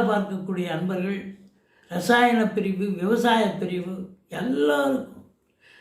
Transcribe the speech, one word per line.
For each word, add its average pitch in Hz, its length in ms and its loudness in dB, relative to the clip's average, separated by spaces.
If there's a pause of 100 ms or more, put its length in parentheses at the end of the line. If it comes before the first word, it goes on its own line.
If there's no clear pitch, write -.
(120)
பார்க்கக்கூடிய 190 640 -2
அன்பர்கள், 185 420 -2 (720)
ரசாயன 240 480 4 (160)
பிரிவு, 196 320 -2 (140)
விவசாய 226 420 2 (160)
பிரிவு, 180 360 -6 (460)
எல்லாருக்கும், 277 720 0 (680)